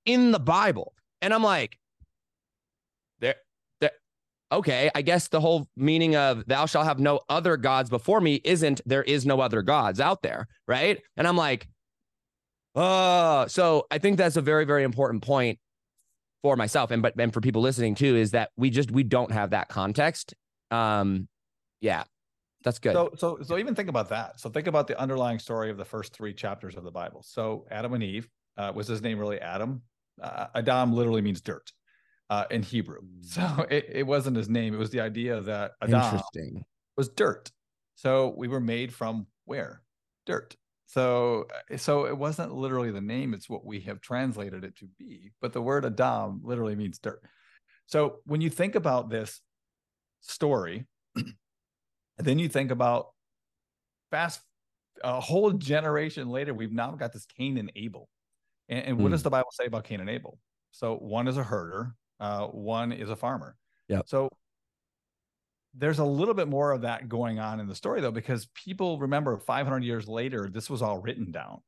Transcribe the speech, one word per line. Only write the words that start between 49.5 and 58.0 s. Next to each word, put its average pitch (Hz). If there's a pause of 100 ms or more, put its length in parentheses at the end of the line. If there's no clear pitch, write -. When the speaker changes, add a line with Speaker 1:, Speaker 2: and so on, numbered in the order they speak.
Speaker 2:
story, 113 (140)
<clears throat> -
and - (840)
then 135
you 165
think 135
about 120 (1000)
fast, 160 (640)
a 127
whole 196
generation 151
later, 135
we've 110
now 120
got 139
this -
Cain 131
and 104
Abel. 104 (600)